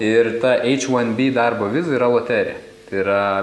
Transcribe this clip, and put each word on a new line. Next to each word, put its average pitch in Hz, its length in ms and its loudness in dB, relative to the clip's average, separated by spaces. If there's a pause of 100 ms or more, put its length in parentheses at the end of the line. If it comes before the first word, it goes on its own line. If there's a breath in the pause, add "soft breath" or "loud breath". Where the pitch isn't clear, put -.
Ir 113 400 2
ta 127 220 2
H 135 260 0
one 120 260 0
B 131 160 0
darbo 117 380 0
viza 156 240 -2
yra 123 160 2
loterija. 113 460 0 (340)
Tai 98 120 -6
yra 98 420 0